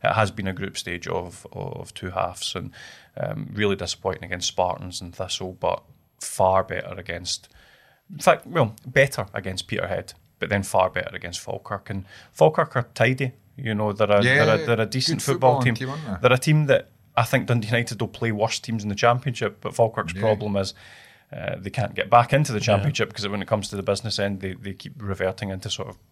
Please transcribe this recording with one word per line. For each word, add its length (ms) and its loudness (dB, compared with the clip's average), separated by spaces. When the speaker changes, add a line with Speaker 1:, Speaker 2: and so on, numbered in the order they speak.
Speaker 1:
it 120 2
has 180 2
been 160 -4
a 40 -4
group 240 -8
stage 300 -8
of, 460 -6
of 420 -10
two 160 -10
halves, 460 -4
and, 160 -10
um, 360 -6
really 240 0
disappointing 480 -6
against 240 -6
Spartans 520 -2
and 140 -14
Thistle, 460 -8
but 240 -2
far 460 2
better 340 -8
against, 500 -8
in 80 -14
fact, 260 4
well, 300 0
better 500 2
against 340 -6
Peterhead, 460 -4
but 80 -2
then 160 0
far 260 4
better 240 -6
against 240 -10
Falkirk. 520 -8
And 160 -6
Falkirk 420 4
are 200 0
tidy, 380 2
you 160 -4
know, 200 0
they're 180 2
a, 140 8
Speaker 2:
Yeah, 220 6
Speaker 1:
they're 160 4
a, 40 -4
they're 140 2
a 60 2
decent 340 -2
Speaker 2:
good 20 -6
Speaker 1:
football 380 4
Speaker 2:
footballing 40 0
Speaker 1:
team. 120 4
Speaker 2:
team, 140 -6
aren't 160 -10
they? 220 2
Speaker 1:
They're 80 6
a 40 2
team 260 4
that 220 4
I 60 4
think 240 0
Dundee 220 0
United 320 -2
will 80 -2
play 240 -2
worse 260 0
teams 240 -4
in 60 -4
the 80 -4
Championship, 640 2
but 160 -8
Falkirk's 380 2
Speaker 2:
Yeah. 80 -8
Speaker 1:
problem 340 2
is, 180 -2
uh, 260 -8
they 120 -8
can't 240 -4
get 160 -2
back 220 8
into 200 2
the 60 0
Speaker 3:
Yeah. 80 -2
Speaker 1:
Championship, 460 2
'cause 140 -8
when 160 -4
it 60 -8
comes 200 0
to 80 -6
the 60 -4
business 360 -2
end, 220 -2
they, 140 -6
they 200 -10
keep 260 -16
reverting 500 -4
into 200 -8
sort 180 -6
of 80 -14